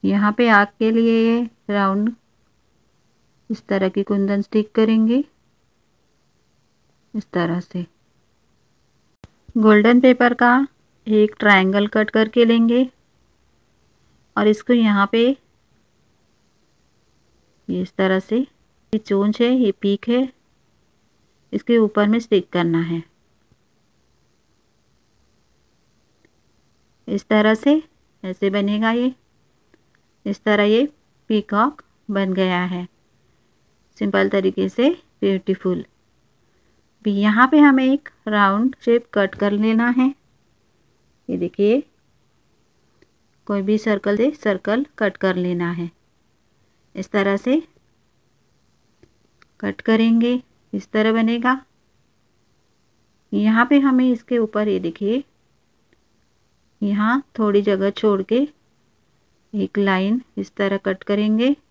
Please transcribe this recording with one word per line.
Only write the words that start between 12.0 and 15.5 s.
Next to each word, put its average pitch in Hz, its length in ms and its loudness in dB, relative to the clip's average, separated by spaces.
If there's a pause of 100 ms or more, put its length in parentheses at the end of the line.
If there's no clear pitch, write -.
करके 220 340 2
लेंगे 233 420 2 (1500)
और 208 120 0
इसको 214 260 0
यहाँ 208 360 2
पे 226 160 2 (2500)